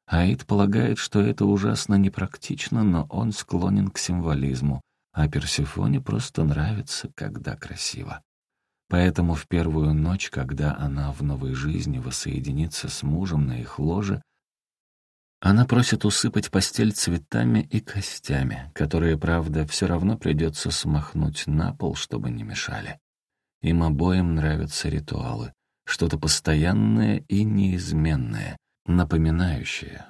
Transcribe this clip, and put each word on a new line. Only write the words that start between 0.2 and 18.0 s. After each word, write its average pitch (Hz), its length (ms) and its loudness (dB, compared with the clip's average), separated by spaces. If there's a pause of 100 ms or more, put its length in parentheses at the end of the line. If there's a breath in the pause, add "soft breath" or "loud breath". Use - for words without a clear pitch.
полагает, 104 540 2
что - 220 0
это 104 240 2
ужасно 101 500 2
непрактично, - 880 0
но 85 280 2
он 110 200 -2
склонен 98 600 0
к - 80 -10
символизму, 69 840 0 (320)
а 76 160 2
Персефоне 73 720 -2
просто - 420 -2
нравится, - 720 -2
когда - 400 -10
красиво. - 680 -10 (680)
Поэтому 87 460 4
в 76 120 -8
первую 78 460 2
ночь, 80 380 0
когда 69 440 -2
она 71 380 -4
в 69 100 -8
новой 67 320 -4
жизни 76 440 -4
воссоединится 69 920 -4
с - 140 -10
мужем 76 440 0
на 62 140 -4
их - 180 -12
ложе, 95 440 0 (1160)
она 107 260 6
просит 120 380 2
усыпать 107 460 0
постель 107 420 2
цветами 110 680 0 (100)
и 110 100 0
костями, 67 920 -4